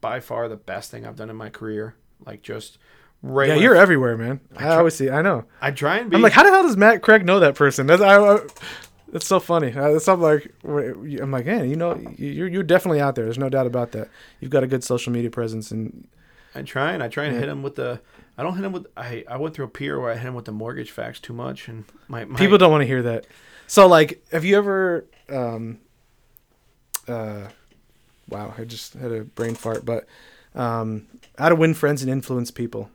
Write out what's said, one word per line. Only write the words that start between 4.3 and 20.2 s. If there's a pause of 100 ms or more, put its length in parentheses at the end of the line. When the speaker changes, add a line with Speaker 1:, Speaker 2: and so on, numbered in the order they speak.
Speaker 1:
I
Speaker 2:
I
Speaker 1:
try,
Speaker 2:
always
see,
I
know. (160)
Speaker 1:
I
try
and
be
Speaker 2:
I'm
like,
"How
the
hell
does
Matt
Craig
know
that
person?"
That's,
I,
I, (760)
that's
so
funny.
Uh,
that's
something
like, (100)
wh-,
I'm
like,
"Man,
you
know, (200)
you,
you're,
you're
definitely
out
there.
There's
no
doubt
about
that. (320)
You've
got
a
good
social
media
presence."
And (480)
Speaker 1:
I
try
and,
I
try
and
Speaker 2:
Yeah.
Speaker 1:
hit
him
with
the, (380)
I
don't
hit
him
with, (100)
I,
I
went
through
a
period
where
I
hit